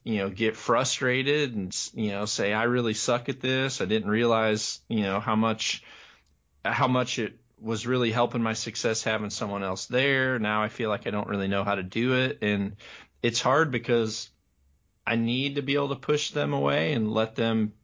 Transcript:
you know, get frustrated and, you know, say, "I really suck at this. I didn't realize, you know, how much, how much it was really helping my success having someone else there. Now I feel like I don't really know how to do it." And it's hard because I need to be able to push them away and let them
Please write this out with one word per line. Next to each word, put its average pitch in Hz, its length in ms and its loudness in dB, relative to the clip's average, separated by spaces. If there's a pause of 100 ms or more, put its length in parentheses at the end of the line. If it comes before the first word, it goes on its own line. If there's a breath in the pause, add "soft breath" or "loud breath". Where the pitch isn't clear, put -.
you 113 140 0
know, 98 120 0
get 107 260 0
frustrated 131 1000 0
and, 95 200 -4 (180)
you 110 160 -2
know, 101 160 -4
say, 104 280 0
"I 110 100 2
really 120 300 2
suck 123 360 0
at 131 120 -6
this. 131 400 -2
I 98 40 0
didn't 104 240 0
realize, 110 800 2
you 113 140 0
know, 98 180 2
how 110 160 0
much, 110 480 0 (800 loud breath)
how 113 240 0
much 127 320 0
it 110 180 -4 (220)
was 110 280 -4
really 123 240 2
helping 120 320 2
my 113 100 0
success 110 500 -4
having 107 260 -2
someone 101 340 -6
else 95 240 -6
there. 131 520 2
Now 107 240 0
I 104 60 -2
feel 110 200 -4
like 104 180 -2
I 107 40 -4
don't 104 160 -2
really 101 200 -2
know 98 160 0
how 101 120 0
to 95 80 -4
do 117 300 0
it." 127 280 0
And 104 340 0 (460 loud breath)
it's 117 200 0
hard 139 300 4
because 117 580 0 (800)
I 113 80 2
need 127 400 0
to 143 60 -2
be 139 140 0
able 143 140 2
to 135 60 -2
push 147 360 0
them 147 220 0
away 143 400 2
and 110 200 0
let 110 220 0
them 113 380 2 (100)